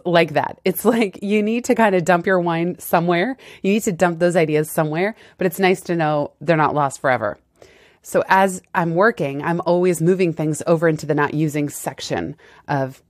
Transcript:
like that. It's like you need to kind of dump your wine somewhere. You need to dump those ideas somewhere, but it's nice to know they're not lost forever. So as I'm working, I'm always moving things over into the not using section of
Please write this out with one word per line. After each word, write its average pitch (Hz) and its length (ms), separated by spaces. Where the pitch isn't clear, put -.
like 170 280
that. - 300
It's 190 220
like 226 380
you 208 180
need 226 240
to 240 100
kind 208 200
of 175 100
dump 175 220
your 190 120
wine 170 380
somewhere. 175 580
You 190 100
need 220 100
to 214 80
dump 170 280
those 175 160
ideas 156 340
somewhere, 170 460
but 185 100
it's 180 120
nice 190 240
to 170 120
know 151 440
they're 156 180
not 147 180
lost 143 260
forever. 120 380
So - 280
as 190 320
I'm 170 220
working, 160 480
I'm 170 220
always 175 360
moving 180 300
things 156 340
over 165 220
into 156 180
the 147 80
not 147 200
using 147 340
section 131 720
of 135 420